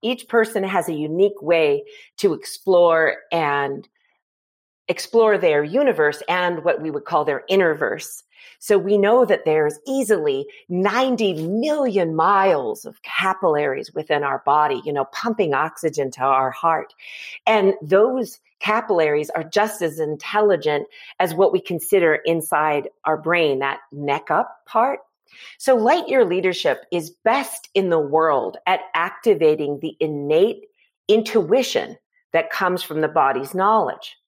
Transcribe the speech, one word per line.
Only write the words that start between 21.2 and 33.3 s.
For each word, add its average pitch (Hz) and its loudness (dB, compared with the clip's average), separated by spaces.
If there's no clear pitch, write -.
as 175 0
what 180 4
we 185 0
consider 175 0
inside 156 -2
our 156 -2
brain, 156 0
that 135 -4
neck 143 -4
up 190 -2
part. 247 -2
So 262 2
Light 247 2
Your 262 4
Leadership 180 0
is 165 -4
best - -4
in 190 2
the 165 2
world 147 0
at 185 0
activating 156 0
the 156 -10
innate 156 0
intuition 214 0
that 165 0
comes 180 -2
from 156 -6
the 156 0
body's 139 0